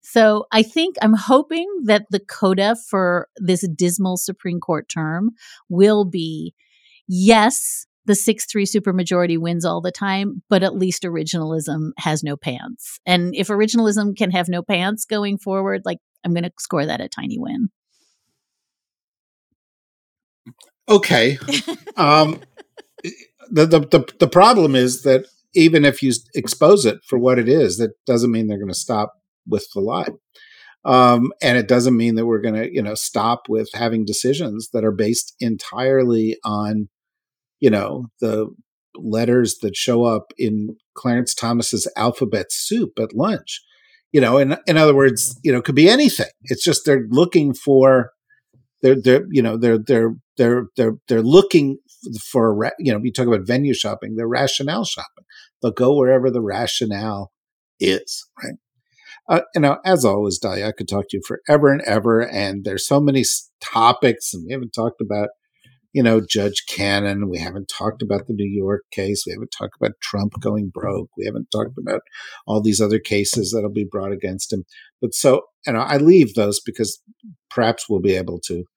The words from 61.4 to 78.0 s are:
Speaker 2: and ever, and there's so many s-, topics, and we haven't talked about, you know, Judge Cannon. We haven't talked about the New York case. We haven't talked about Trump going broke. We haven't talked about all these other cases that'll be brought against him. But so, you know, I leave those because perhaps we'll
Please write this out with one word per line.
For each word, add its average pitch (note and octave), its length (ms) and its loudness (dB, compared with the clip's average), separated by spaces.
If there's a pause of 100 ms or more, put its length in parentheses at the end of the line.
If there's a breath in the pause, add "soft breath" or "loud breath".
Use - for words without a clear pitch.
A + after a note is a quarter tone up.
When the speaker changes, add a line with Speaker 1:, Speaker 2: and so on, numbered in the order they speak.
Speaker 2:
and C#3+ 100 -2
ever, A2+ 380 0
and G2+ 440 -6
there's G2 220 -6
so C#3 140 2
many C#3 220 2
s-, - 280 -6 (100)
topics, A#2 720 0
and F2 140 -12
we G#2+ 60 -10
haven't B2+ 200 -10
talked A#2 280 -6
about, G#2 300 -4 (640)
you C#3 100 0
know, A2+ 180 4
Judge G#2 480 -4
Cannon. G2+ 600 -2
We F2 100 -6
haven't F#2 280 -10
talked - 360 -8
about G2+ 240 -4
the A#2 80 -6
New G2+ 140 -4
York G2+ 340 -4 (100)
case. G2 340 -6
We G2 60 -12
haven't G#2 180 -14
talked - 300 -12
about G#2+ 200 -6
Trump G2+ 380 -6
going G#2 300 -4
broke. F#2+ 480 -8
We - 80 -8
haven't A2+ 260 -8
talked A2+ 280 -6
about - 240 -6 (440 loud breath)
all G#2+ 160 0
these G#2+ 180 2
other G#2+ 200 2
cases G2+ 500 -2
that'll G#2+ 220 -4
be G#2 180 -4
brought G2 220 -8
against F#2+ 400 -8
him. G2 120 -6 (360 soft breath)
But B2 140 -6
so, - 320 2 (200)
you C#3 60 -4
know, A2+ 80 0
I C#3+ 160 -2
leave D3+ 380 6
those G#2 260 0
because - 420 -6 (480)
perhaps A2+ 380 -2
we'll G2+ 120 0